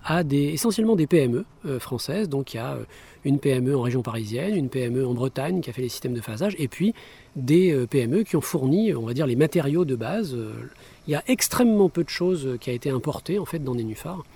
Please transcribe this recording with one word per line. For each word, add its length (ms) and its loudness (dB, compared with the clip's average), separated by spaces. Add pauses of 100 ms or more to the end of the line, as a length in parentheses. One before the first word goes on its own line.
à 200 0
des, 220 2
essentiellement 500 2
des 120 2
P 120 6
M 160 4
E, 100 -2 (200)
euh, 140 -2
françaises. 480 -4
Donc 260 -4
il 40 -8
y 20 -6
a, 140 -6
euh, 100 -8 (400)
une 160 2
P 100 2
M 200 2
E 80 2
en 60 0
région 180 0
parisienne, 540 -4
une 140 0
P 120 -2
M 160 -2
E 80 0
en 80 -2
Bretagne 480 -2
qui 80 -8
a 40 -10
fait 100 -4
les 60 -4
systèmes 240 -6
de 80 -6
phasage, 360 -4
et 100 -2
puis 280 -2 (400)
des, 360 4
euh, 140 2
P 140 2
M 200 0
E 40 2
qui 120 -2
ont 60 2
fourni, 540 2
on 100 -4
va 80 -4
dire, 140 0
les 80 2
matériaux 500 2
de 100 0
base. 380 -4
Euh, 200 -6 (540)
il 40 -2
y 40 2
a 120 -4
extrêmement 640 4
peu 140 0
de 60 -4
choses, 380 0
euh, 100 -4
qui 140 -6
a 20 -2
été 160 -4
importées, 480 -2
en 80 -4
fait, 140 -6
dans 160 -4
Nénuphar. 480 -6 (120)